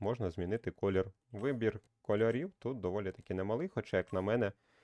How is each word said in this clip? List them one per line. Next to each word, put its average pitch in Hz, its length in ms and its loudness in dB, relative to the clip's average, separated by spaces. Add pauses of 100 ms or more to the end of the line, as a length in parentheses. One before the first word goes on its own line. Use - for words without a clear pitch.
можна 104 300 -2
змінити 92 400 -2
колір. 95 400 0 (220)
Вибір 113 480 -2 (220)
кольорів 117 560 2
тут 123 220 -4
доволі 92 320 -2
таки - 220 -6
немалий, 110 340 0
хоча, - 280 -2
як - 160 0
на 95 80 2
мене, 104 320 2 (320)